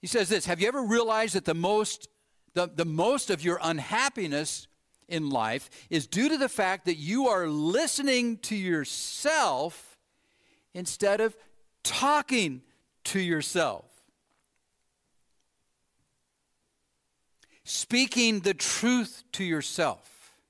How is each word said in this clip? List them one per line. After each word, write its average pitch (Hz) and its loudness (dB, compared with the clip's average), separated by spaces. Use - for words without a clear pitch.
He 185 -12
says 202 2
this, 190 0
"Have 175 0
you 202 2
ever 262 -2
realized 220 2
that 190 -2
the 160 0
most, 208 0
the, 175 0
the 165 -2
most 175 0
of 160 0
your 170 0
unhappiness 165 -2
in 160 -4
life 120 -2
is 156 -2
due 240 0
to 311 0
the 262 0
fact 190 -2
that 175 0
you 202 0
are 185 2
listening 240 0
to - -6
yourself 180 -2
instead 196 0
of 220 0
talking 254 0
to - -2
yourself?" 160 0
Speaking 233 2
the 190 0
truth - 0
to 196 -6
yourself. 156 -2